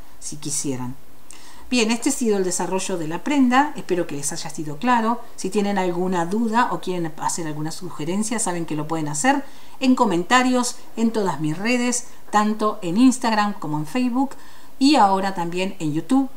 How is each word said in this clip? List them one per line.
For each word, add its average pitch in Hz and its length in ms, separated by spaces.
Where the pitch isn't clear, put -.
si - 180
quisieran. 131 600
Bien, 226 220
este 240 200
ha - 20
sido 220 240
el 190 80
desarrollo 180 540
de 156 100
la 170 160
prenda, 269 520
espero 180 300
que - 80
les 143 160
haya 165 200
sido 151 260
claro. 233 460
Si - 120
tienen 202 300
alguna 180 480
duda 226 440
o 180 100
quieren 175 380
hacer 151 280
alguna 151 240
sugerencia, 180 680
saben 175 280
que 160 100
lo 151 100
pueden 156 220
hacer 262 340
en 254 140
comentarios, 247 840
en 226 160
todas 190 280
mis 156 160
redes, 240 520
tanto 214 520
en 175 160
Instagram 220 560
como 151 240
en 151 80
Facebook 254 460
y 277 180
ahora 196 380
también 180 440
en 156 160
YouTube. 262 420